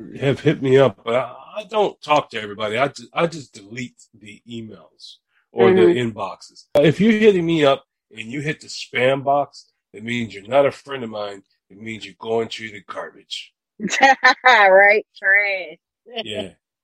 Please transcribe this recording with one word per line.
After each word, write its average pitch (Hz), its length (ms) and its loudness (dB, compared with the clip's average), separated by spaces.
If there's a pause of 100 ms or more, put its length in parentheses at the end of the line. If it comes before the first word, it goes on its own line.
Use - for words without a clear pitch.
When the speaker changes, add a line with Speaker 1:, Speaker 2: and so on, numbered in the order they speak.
(200)
Speaker 1:
have 135 220 -2
hit 156 200 0
me 135 160 4
up, 131 260 4
but 117 120 -2
I, 127 200 -4 (220)
I 214 80 -10
don't 202 360 -2
talk 151 300 0
to 113 100 -10
everybody. 104 360 -6
I 139 120 0
ju-, 120 240 -18
I 165 140 -2
just 160 260 -16
delete 107 480 -16 (120)
the 107 360 -20
emails 110 680 -18 (360)
or 185 220 4
the 185 80 4
Speaker 2:
Mm-hmm. 123 360 0
Speaker 1:
inboxes. - 480 -14 (100)
If 160 240 2
you're 220 140 4
hitting 208 320 2
me 165 200 0
up 135 180 2 (280)
and 110 200 -16
you 143 100 -8
hit 151 200 -8
the 104 60 -20
spam 131 560 -4
box, 139 480 -4 (220)
it 101 100 -18
means 117 300 -6
you're 98 140 -20
not 139 180 4
a 131 60 0
friend 139 320 -12
of 113 60 -10
mine. 104 340 -10 (260)
It 98 120 -20
means 110 240 -14
you're 95 140 -20
going 113 300 -4
to 110 220 -14
the 101 100 -20
garbage. - 720 -16 (260)
Speaker 2:
<laughs> - 120 -8 (520)
Right? 202 640 6 (120)
Trash. 196 600 -2 (460)
Speaker 1:
Yeah. 104 280 -10 (320)